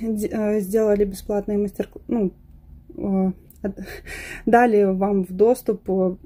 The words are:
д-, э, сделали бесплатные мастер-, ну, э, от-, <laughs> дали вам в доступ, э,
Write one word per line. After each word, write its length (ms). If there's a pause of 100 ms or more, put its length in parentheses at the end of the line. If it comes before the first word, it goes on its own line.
д-, 280
э, 320
сделали 440
бесплатные 540
мастер-, 320 (180)
ну, 240 (640)
э, 360 (280)
от-, 180 (340)
<laughs> 340
дали 380
вам 400
в 80
доступ, 580
э, 360